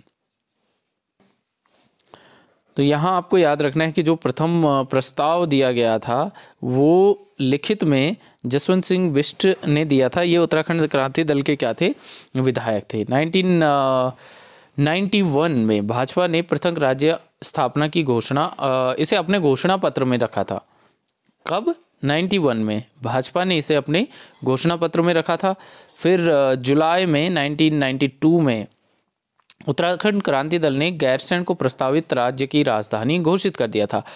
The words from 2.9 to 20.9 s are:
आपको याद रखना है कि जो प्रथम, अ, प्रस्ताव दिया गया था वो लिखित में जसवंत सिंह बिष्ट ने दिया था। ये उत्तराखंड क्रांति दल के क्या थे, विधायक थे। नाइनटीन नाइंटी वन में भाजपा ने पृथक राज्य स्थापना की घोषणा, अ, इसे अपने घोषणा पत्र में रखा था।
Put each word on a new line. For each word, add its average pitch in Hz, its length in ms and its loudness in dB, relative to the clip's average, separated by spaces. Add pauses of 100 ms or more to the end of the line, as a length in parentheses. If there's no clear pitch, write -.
आपको 180 220 0
याद 151 240 2
रखना 147 220 0
है 160 80 -2
कि 180 100 0
जो 160 120 2
प्रथम, 160 500 0
अ, 139 180 2
प्रस्ताव 147 640 -2
दिया 135 260 2
गया 117 260 2
था 127 320 -2 (340)
वो 165 640 4 (140)
लिखित 143 440 -2
में 147 320 2 (300)
जसवंत 156 380 0
सिंह 185 280 0
बिष्ट 147 360 0 (200)
ने 151 160 2
दिया 135 240 2
था। 175 140 -2
ये 175 160 2
उत्तराखंड 160 500 0
क्रांति 135 360 0
दल 143 180 0
के 147 140 -2
क्या 117 180 -2
थे, 190 200 -2 (420)
विधायक 117 480 -2 (100)
थे। 107 160 -4
नाइनटीन 165 500 0 (1160)
नाइंटी 185 440 0
वन 160 300 2
में 110 340 0
भाजपा 127 400 -2
ने 170 160 0
पृथक 170 360 -2
राज्य 143 400 0 (240)
स्थापना 147 460 -2
की 147 140 -2
घोषणा, 127 420 0
अ, 131 540 -2
इसे 156 180 0
अपने 185 240 0
घोषणा 160 360 2
पत्र 147 280 -2
में 127 140 0
रखा 107 260 -2
था। 98 220 -8 (800)